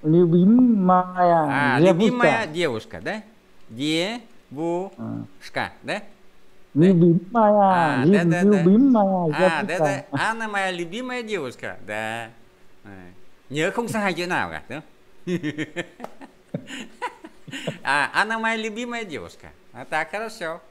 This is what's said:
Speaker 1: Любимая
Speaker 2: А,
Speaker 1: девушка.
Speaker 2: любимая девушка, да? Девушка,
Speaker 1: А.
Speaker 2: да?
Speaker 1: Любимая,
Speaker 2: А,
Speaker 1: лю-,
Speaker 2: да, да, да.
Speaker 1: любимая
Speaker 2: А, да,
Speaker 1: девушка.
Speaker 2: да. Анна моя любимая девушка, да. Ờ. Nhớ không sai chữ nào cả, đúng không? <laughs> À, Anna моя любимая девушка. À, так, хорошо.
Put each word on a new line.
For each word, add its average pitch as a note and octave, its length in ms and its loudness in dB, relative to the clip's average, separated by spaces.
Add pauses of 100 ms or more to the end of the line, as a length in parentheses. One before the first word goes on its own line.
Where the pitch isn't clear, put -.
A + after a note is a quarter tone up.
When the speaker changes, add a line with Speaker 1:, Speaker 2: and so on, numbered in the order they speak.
Speaker 1:
Любимая F3+ 1400 4
Speaker 2:
А, C3+ 320 2
Speaker 1:
девушка. F#3 120 6 (120)
Speaker 2:
любимая A3+ 420 2
девушка, D3 540 -4
да? F#3 220 -8 (480)
Девушка, E3+ 1200 -6 (640)
Speaker 1:
А. A#2+ 160 -6 (100)
Speaker 2:
да? F3+ 200 -8 (720)
Speaker 1:
Любимая, F3+ 1300 4
Speaker 2:
А, - 20 0
Speaker 1:
лю-, F3 80 6
Speaker 2:
да, F3 120 4
да, F3 200 2
да. G3+ 180 4
Speaker 1:
любимая F#3+ 720 4
Speaker 2:
А, D#3+ 300 2
да, - 0 - (160)
Speaker 1:
девушка. D3 340 -2
Speaker 2:
да. C#3 60 -4 (120)
Анна A3+ 180 -6
моя G3 240 -2
любимая A3+ 500 -8
девушка, C3+ 540 -8 (100)
да. A2 420 -6 (560)
Ờ. G#2 60 -18 (600)
Nhớ D#3 240 -2
không A#3+ 140 -6
sai G3+ 240 -2
chữ E3+ 140 -6
nào C#3 240 -4
cả, D#2 180 -10
đúng C3+ 120 -12
không? - 80 -20 (380)
<laughs> E3+ 580 -6 (2000)
À, C#3 300 0
Anna G#3+ 260 -2
моя A3+ 180 -4
любимая A3+ 480 -8
девушка. G2+ 440 -14 (240)
À, B2 120 -16
так, D#3+ 280 -6
хорошо. G3 460 -10 (120)